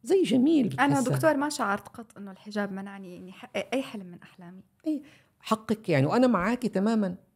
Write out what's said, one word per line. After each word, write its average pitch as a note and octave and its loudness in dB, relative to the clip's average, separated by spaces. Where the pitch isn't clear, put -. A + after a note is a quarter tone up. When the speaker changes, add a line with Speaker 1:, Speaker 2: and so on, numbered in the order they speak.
Speaker 1:
زي F4+ 4
جميل C4 4
Speaker 2:
أنا C#4 4
Speaker 1:
بتحسها. B3+ 0
Speaker 2:
دكتور D4+ 4
ما C#4+ 0
شعرت G#3 -4
قط - -20
إنه G3+ -14
الحجاب G#3 -6
منعني G3 -12
إني F3+ -18
حقق - -8
أي C4 0
حلم G3+ -12
من F3 -18
أحلامي. F#3 -20
Speaker 1:
إي، D4 -2
حقك، G#3+ -4
يعني، C#3+ 4
وأنا A#3 4
معاكي A#3 0
تماما G3+ 0